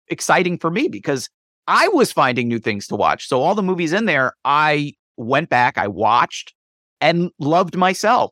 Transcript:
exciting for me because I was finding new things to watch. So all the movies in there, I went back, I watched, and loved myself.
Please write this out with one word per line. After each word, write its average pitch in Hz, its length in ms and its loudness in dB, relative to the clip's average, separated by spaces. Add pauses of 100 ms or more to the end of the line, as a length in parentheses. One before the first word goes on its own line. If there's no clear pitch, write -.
exciting 170 480 0
for 165 120 -2
me 214 200 -2
because - 400 -6 (380)
I 233 220 4
was 285 220 2
finding 127 360 2
new 117 100 -4
things 104 300 -6
to - 80 -8
watch. 82 320 0
So 131 160 0
all 180 100 2
the 208 80 -2
movies 175 320 -2
in 214 120 -2
there, 135 280 0 (100)
I 147 500 0 (240)
went 131 320 -2
back, 123 280 2
I 98 100 -2
watched, 110 680 -2 (440)
and 170 380 0
loved 165 380 0
myself. 190 560 0